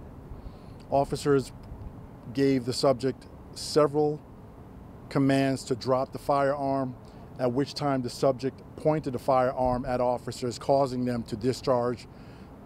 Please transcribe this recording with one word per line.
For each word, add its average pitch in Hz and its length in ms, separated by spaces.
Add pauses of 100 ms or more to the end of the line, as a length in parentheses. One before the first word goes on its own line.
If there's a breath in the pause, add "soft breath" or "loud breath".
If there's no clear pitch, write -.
(920 loud breath)
Officers 139 600 (840)
gave 135 320
the 123 80
subject 131 540 (300)
several 151 640 (880)
commands 135 560
to 131 100
drop 127 380
the 123 60
firearm, 139 760 (460 loud breath)
at 127 120
which 135 220
time 139 260
the 123 80
subject 131 540 (140)
pointed 151 360
the 120 60
firearm 127 680
at 123 160
officers, 123 560
causing 131 480
them 120 200
to - 100
discharge 120 720 (600 loud breath)